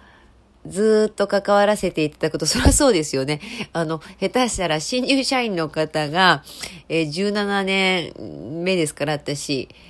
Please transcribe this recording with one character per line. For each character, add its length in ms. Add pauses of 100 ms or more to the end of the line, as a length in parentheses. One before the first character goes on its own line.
(640)
う、 40
ず 400
ー 40
っ 20
と 140
関 260
わ 100
ら 120
せ 160
て 100
い 80
た 80
だ 120
く 80
と、 80
そ 140
り 60
ゃ 60
そ 160
う 40
で 120
す 100
よ 100
ね。 160 (320)
あ 120
の、 160 (200)
下 100
手 180
し 80
た 100
ら 140
新 240
入 180
社 200
員 120
の 140
方 400
が、 360 (440)
え 140
ー、 80
十 220
七 300
年 500 (520)
目 100
で 140
す 60
か 100
ら、 100
私、 540 (220)